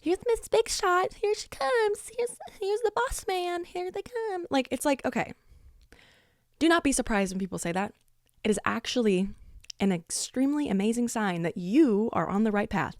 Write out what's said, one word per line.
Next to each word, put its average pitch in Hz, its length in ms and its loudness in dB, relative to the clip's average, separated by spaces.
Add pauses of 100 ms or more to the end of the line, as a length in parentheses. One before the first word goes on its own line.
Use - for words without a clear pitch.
Here's 339 260 0
Miss 453 220 0
Big 440 200 2
Shot. 359 460 0
Here 415 200 0
she - 140 -8
comes. 453 680 0
Here's, 480 200 -4 (240)
here's 415 200 -2
the 453 140 0
boss - 320 -2
man. 349 380 -2
Here 359 260 -8
they 392 120 -8
come. 392 480 -6
Like, 269 200 0
it's - 140 -6
like, 285 200 0
okay. - 280 -2 (1300)
Do 302 100 4
not 339 160 4
be 277 80 2
surprised 202 400 0
when 185 80 -6
people 185 180 -6
say 170 140 -4
that. 196 220 -4 (480)
It 214 80 0
is 202 140 2
actually 208 680 2 (500)
an 196 120 4
extremely 269 760 -2
amazing 226 400 2
sign 202 340 -2
that 170 140 -2
you 214 560 4
are - 160 -2
on 202 160 2
the 220 80 2
right 208 180 0
path. 180 300 -2